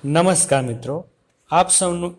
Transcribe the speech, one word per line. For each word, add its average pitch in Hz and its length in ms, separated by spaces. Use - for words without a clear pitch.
નમસ્કાર 151 580
મિત્રો, 117 420
આપ 180 180
સૌનું 175 500